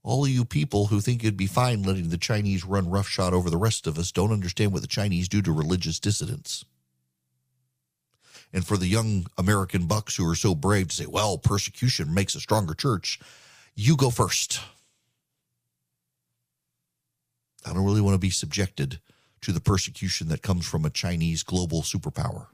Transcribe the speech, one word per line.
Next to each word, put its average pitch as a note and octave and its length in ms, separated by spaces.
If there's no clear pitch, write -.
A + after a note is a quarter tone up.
All B2+ 220
of C3+ 80
you B2 140
people G#2 420
who G#2 140
think A#2+ 220
it'd G#2+ 140
be F#2+ 80
fine A#2+ 380
letting F#2+ 260
the E2+ 80
Chinese G2 480
run F#2 240
roughshod F#2 460
over F2 160
the E2+ 60
rest A2 280
of D#2 140
us E2+ 120
don't G2+ 200
understand G2+ 400
what F2+ 100
the - 60
Chinese F#2 420
do G#2 140
to F2+ 80
religious D#2+ 480
dissidents. - 680
And F2+ 140
for G#2 120
the F2+ 100
young G#2 400
American G2 480
bucks - 300
who E2+ 140
are E2+ 60
so F#2+ 200
brave F#2+ 340
to - 60
say, D2 100
"Well, F#2 320
persecution G2 760
makes F#2+ 220
a D2 60
stronger G2+ 320
church," G#2+ 460
you A#2+ 200
go C3 140
first. - 500
I E2 80
don't F#2 120
really G#2 160
want G2 140
to F#2 40
be F#2 100
subjected F#2+ 680
to - 100
the E2 100
persecution - 680
that D2+ 120
comes F2+ 260
from D#2 180
a D2+ 40
Chinese E2 540
global E2 380
superpower. - 720